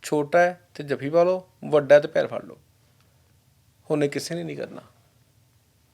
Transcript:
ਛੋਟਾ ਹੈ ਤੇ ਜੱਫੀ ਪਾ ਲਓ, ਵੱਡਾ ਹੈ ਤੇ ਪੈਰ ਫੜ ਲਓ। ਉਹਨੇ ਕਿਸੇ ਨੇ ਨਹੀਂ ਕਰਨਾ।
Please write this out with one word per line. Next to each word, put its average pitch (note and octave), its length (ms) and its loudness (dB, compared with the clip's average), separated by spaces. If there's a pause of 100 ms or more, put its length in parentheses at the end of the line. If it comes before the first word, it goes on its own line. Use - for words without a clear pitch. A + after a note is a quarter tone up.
ਛੋਟਾ D3+ 380 0
ਹੈ F3 220 0 (140)
ਤੇ - 80 -14
ਜੱਫੀ C#3 260 -6
ਪਾ E3+ 140 2
ਲਓ, F#3 240 -2 (180)
ਵੱਡਾ C#3+ 300 4
ਹੈ D3 40 8
ਤੇ D#3 80 0
ਪੈਰ D3 200 -2
ਫੜ - 180 -10
ਲਓ। - 120 -20 (1300)
ਉਹਨੇ D3 160 0
ਕਿਸੇ C#3+ 280 -8
ਨੇ E3+ 80 -10
ਨਹੀਂ D3+ 140 -12
ਕਰਨਾ। - 240 -14 (1120)